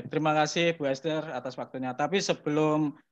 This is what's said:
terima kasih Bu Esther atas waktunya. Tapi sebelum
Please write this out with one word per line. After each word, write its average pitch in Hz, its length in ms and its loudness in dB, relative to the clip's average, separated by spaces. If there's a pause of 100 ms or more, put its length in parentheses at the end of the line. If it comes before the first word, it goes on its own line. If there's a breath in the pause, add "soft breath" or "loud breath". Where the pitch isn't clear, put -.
terima 156 240 2
kasih 165 480 2
Bu 143 80 0
Esther 156 400 -2
atas 127 320 -8
waktunya. 127 320 -6
Tapi 147 320 0
sebelum 151 720 0 (160)